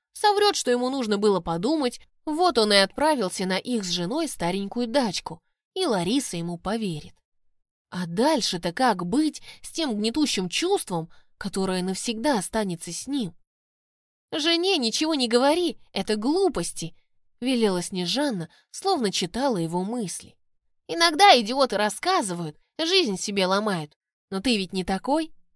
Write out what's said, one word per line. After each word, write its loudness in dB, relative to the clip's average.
Соврёт, 4
что -2
ему 0
нужно 0
было 4
подумать, -2
вот 2
он 4
и 8
отправился 2
на 0
их -4
с -6
женой -4
старенькую -4
дачку, -2
и -2
Лариса 0
ему -6
поверит. -6
А -6
дальше-то 0
как 2
быть 0
с -14
тем -2
гнетущим 0
чувством, -2
которое -2
навсегда -2
останется -4
с -10
ним. -4
«Жене 2
ничего 0
не 0
говори, 2
это -2
глупости», 0
велела 2
Снежанна, -4
словно 0
читала -2
его -2
мысли. -8
«Иногда 6
идиоты 0
рассказывают, -2
жизнь 2
себе 0
ломают, -2
но -6
ты 2
ведь -4
не -2
такой». -2